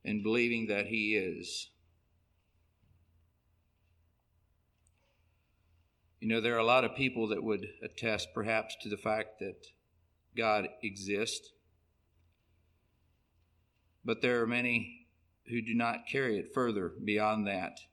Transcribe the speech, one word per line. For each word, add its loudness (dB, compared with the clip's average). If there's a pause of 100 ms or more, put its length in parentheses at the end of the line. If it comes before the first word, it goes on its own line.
in -2
believing 2
that 0
he 0
is. -4 (4000)
You -4
know, 4
there 2
are 4
a 6
lot 8
of 0
people 0
that 0
would -2 (160)
attest -4
perhaps 0
to -10
the -4
fact -4
that -10 (680)
God 2 (160)
exists, -4 (2500)
but 0
there 4
are 2
many -2 (400)
who -2
do -6
not 0
carry 0
it -6
further 0 (100)
beyond 2
that -4 (140)